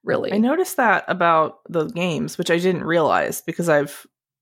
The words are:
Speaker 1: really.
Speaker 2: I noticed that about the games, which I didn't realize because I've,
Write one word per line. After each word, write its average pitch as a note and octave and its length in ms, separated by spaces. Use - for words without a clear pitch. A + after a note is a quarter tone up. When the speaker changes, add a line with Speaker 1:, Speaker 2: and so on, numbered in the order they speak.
Speaker 1:
really. - 280
Speaker 2:
I G3+ 60
noticed D4 400
that G3 300
about E3 600
the E3 180
games, D#3 520
which F3 120
I E3+ 80
didn't F3 260
realize C#3 560
because E3+ 280
I've, D3 380